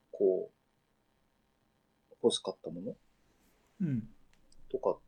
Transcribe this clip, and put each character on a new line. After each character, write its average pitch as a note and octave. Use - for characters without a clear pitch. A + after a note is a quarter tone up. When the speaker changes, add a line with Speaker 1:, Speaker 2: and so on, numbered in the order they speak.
Speaker 1:
こ -
う、 -
欲 A3+
し -
か -
っ -
た -
も E3+
の C3
Speaker 2:
う G3
ん。 B2+
Speaker 1:
と -
か F#2